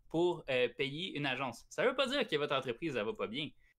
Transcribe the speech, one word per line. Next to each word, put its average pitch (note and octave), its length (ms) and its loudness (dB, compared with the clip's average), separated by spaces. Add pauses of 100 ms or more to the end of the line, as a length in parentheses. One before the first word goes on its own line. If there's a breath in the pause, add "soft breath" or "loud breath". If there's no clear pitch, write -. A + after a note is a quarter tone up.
(140)
pour, E3 340 2
euh, B2 200 4
payer D3 500 -4
une D3 80 0
agence. C3 440 -4
Ça D#3+ 140 0
veut C4 120 4
pas C#4 100 2
dire B3+ 220 0
que D#3 80 0
votre D3 180 2
entreprise, C3 400 -2
elle G#2+ 100 0
va A2 100 -2
pas G#2 120 -4
bien. B2+ 240 -4 (280 soft breath)